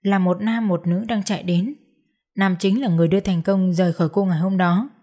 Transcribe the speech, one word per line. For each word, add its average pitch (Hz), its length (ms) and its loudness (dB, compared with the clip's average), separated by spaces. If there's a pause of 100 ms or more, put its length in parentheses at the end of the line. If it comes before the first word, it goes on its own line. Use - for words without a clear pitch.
Là 196 180 0
một 180 220 0
nam 226 260 -2
một 175 200 -2
nữ 180 200 -2
đang 214 160 -4
chạy 196 200 -4
đến. 180 320 -2 (600)
Nam 190 240 0
chính 202 220 0
là 262 60 -2
người 170 200 4
đưa 185 120 2
Thành 180 220 -2
Công 185 320 0
rời 175 200 2
khỏi 165 160 0
cô 196 160 0
ngày 170 140 0
hôm 190 180 0
đó. 185 320 2 (140)